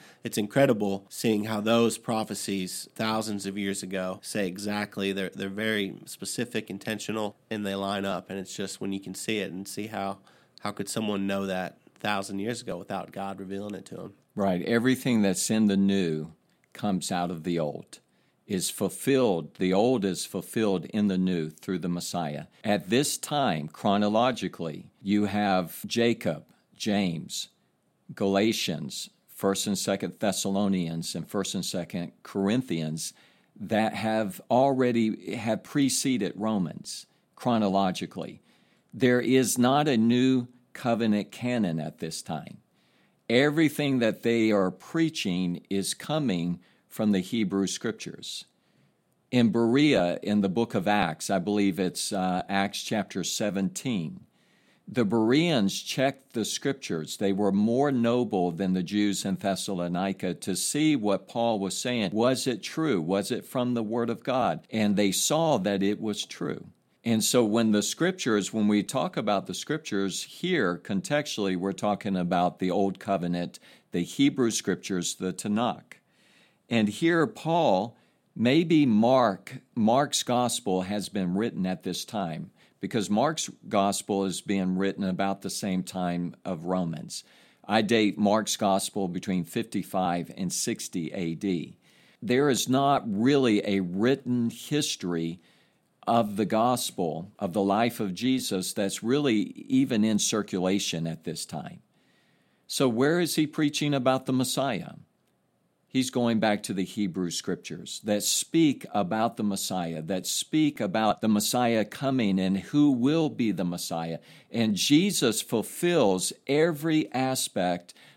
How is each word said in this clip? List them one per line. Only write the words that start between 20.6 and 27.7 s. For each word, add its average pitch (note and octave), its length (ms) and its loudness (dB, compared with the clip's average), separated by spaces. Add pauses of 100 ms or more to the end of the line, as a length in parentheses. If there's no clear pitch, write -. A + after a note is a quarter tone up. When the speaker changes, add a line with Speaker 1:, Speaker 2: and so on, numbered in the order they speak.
Speaker 2:
in G#2 200 0
the F#2 100 2
new F2+ 320 0
through F#2 300 -8
the F2+ 80 -6
Messiah. E2 600 -6 (140)
At G2+ 280 0
this C3+ 280 2
time, F#2+ 520 -2
chronologically, G#2 1200 0 (140)
you G#2 260 2
have F#2+ 600 0
Jacob, A2 560 0 (320)
James, G2 720 -2 (680)